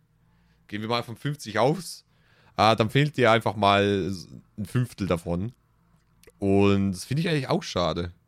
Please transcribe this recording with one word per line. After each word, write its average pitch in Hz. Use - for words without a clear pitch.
Gehen 104
wir 110
mal 120
von 113
fünfzig 113
aus, 156
äh, 107
dann 110
fehlt 147
dir 117
einfach 113
mal 101
ein 104
Fünftel 120
davon. 87
Und 98
das 90
finde 139
ich 165
eigentlich 147
auch 175
schade. 87